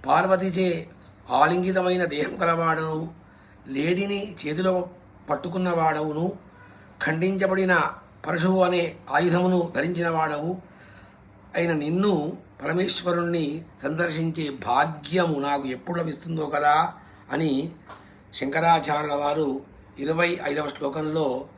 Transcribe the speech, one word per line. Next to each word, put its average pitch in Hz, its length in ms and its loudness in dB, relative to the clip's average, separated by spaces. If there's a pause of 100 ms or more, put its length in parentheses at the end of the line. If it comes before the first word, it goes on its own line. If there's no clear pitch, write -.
పార్వతిచే 180 800 2 (420)
ఆలింగితమైన 180 720 2
దేహం 143 380 -2
గలవాడను, 160 720 0 (540)
లేడిని 190 680 -2
చేతిలో 180 540 -2 (420)
పట్టుకున్నవాడవును, 165 1000 0 (720)
ఖండించబడిన 185 800 2 (440)
పరశువు 180 380 2
అనే 175 320 0 (140)
ఆయుధమును 175 680 2
ధరించిన 170 320 0
వాడవు 160 480 -2 (1000)
అయిన 170 160 2
నిన్ను, 160 600 0 (300)
పరమేశ్వరుణ్ణి 170 1000 0 (180)
సందర్శించే 160 680 -2
భాగ్యము 151 920 0
నాకు 139 280 -2
ఎప్పుడు 165 300 -6
లభిస్తుందో 165 480 -4
కదా 147 460 2 (400)
అని 151 400 0 (640)
శంకరాచార్యుల 151 800 2
వారు 147 460 0 (380)
ఇరవై 160 460 0
ఐదవ 147 240 -2
శ్లోకంలో 147 760 -2 (140)